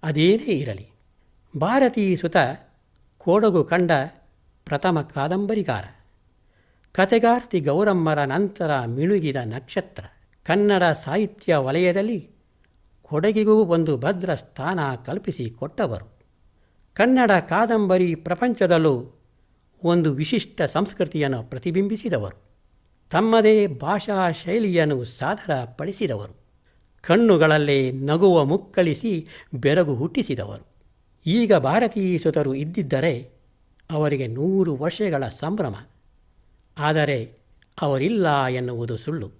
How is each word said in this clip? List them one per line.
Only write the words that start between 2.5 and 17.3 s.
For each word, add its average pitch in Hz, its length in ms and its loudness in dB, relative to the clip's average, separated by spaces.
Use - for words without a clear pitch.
ಕೊಡಗು 185 460 2
ಕಂಡ 175 260 0
ಪ್ರಥಮ 160 360 -2
ಕಾದಂಬರಿಗಾರ. 160 840 -4
ಕಥೆಗಾರ್ತಿ 233 680 2
ಗೌರಮ್ಮರ 156 640 0
ನಂತರ 151 600 -2
ಮಿಣುಗಿದ 151 500 -2
ನಕ್ಷತ್ರ. 123 680 -8
ಕನ್ನಡ 202 400 2
ಸಾಹಿತ್ಯ 170 720 -2
ವಲಯದಲ್ಲಿ 175 760 -2
ಕೊಡಗಿಗೂ 214 640 2
ಒಂದು 165 320 2
ಭದ್ರ 175 380 -2
ಸ್ಥಾನ 143 600 -6
ಕಲ್ಪಿಸಿಕೊಟ್ಟವರು. 131 1040 -8
ಕನ್ನಡ 247 380 4